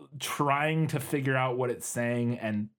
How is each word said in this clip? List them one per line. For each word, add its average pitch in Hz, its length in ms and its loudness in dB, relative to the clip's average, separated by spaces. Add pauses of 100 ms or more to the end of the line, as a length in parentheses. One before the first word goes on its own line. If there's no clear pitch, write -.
(200)
trying 151 680 2
to 151 120 0
figure 135 380 0
out 127 200 0
what 127 120 0
it's - 180 -4
saying 120 520 0
and 107 280 -2 (120)